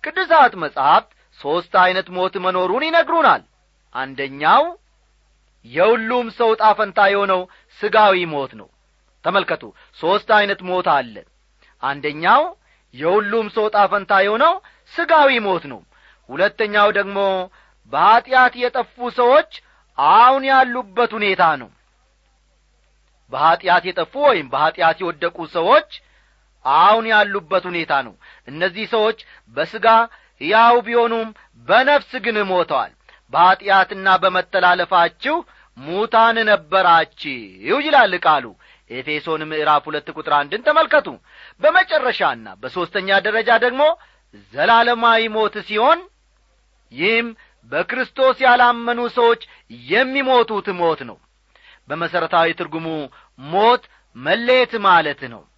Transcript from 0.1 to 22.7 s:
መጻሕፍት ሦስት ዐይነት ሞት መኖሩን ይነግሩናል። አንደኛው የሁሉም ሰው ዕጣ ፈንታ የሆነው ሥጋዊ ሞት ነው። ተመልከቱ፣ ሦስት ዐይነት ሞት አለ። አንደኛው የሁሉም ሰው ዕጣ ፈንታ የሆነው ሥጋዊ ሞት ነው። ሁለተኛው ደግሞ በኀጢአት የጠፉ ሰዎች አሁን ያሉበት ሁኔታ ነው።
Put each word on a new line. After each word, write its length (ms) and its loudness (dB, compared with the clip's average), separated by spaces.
መጻሕፍት 560 0
ሦስት 360 -4
ዐይነት 340 2
ሞት 280 -4
መኖሩን 460 -2
ይነግሩናል። 600 0
አንደኛው 800 -2
የሁሉም 680 -2
ሰው 200 0
ዕጣ 220 2
ፈንታ 340 0
የሆነው 400 0
ሥጋዊ 460 2
ሞት 280 -8
ነው። 160 -20
ተመልከቱ፣ 500 -4
ሦስት 340 -2
ዐይነት 300 0
ሞት 260 -4
አለ። 380 -2
አንደኛው 720 -2
የሁሉም 560 -2
ሰው 160 -4
ዕጣ 220 2
ፈንታ 340 0
የሆነው 400 0
ሥጋዊ 460 2
ሞት 260 -4
ነው። 180 -18
ሁለተኛው 640 0
ደግሞ 280 -4
በኀጢአት 640 2
የጠፉ 560 -6
ሰዎች 520 0
አሁን 480 4
ያሉበት 680 0
ሁኔታ 420 0
ነው። 140 -14